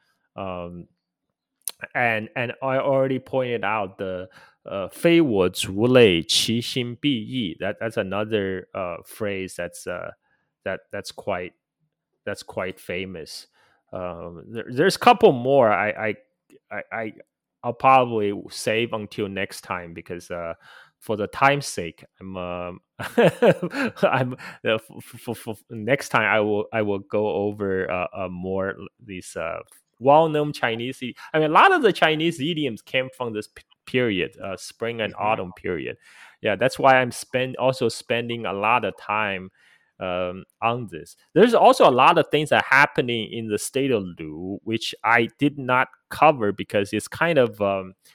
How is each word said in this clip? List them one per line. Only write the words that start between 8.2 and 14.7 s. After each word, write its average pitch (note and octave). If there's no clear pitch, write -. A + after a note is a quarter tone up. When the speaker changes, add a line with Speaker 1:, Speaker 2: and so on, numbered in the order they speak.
Speaker 1:
uh, F2+
phrase F#2+
that's, F2
uh, F2
that, F#2+
that's G2+
quite, F2+
that's G2+
quite F#2
famous. F2+
Um, F2
there, A2+
there's D3